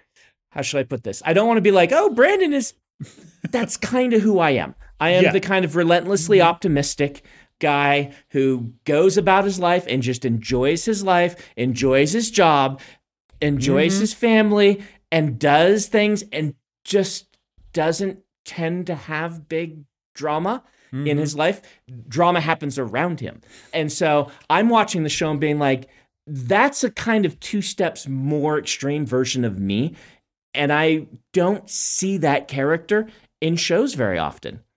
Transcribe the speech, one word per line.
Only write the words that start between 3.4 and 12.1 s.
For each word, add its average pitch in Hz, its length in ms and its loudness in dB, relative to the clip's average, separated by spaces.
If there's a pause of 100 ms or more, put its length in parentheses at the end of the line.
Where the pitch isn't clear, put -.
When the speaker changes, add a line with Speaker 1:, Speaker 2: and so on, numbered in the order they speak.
Speaker 1:
that's 233 260 -4
kinda 247 420 0
who 202 200 2
I 160 120 4
am. 82 240 -2 (260)
I 156 100 2
am 185 140 6
Speaker 2:
Yeah. 170 80 4
Speaker 1:
the 190 80 2
kind 190 240 0
of 151 120 -4
relentlessly 175 640 2
Speaker 2:
Mm-hmm. 170 100 6
Speaker 1:
optimistic 143 760 -2 (340)
guy 143 540 0 (180)
who 131 420 0 (120)
goes 160 320 4
about 196 280 2
his 196 160 -2
life 180 280 2
and 127 140 -2
just 123 220 -4
enjoys 127 600 -2
his 208 200 -2
life, 175 320 2 (200)
enjoys 131 560 2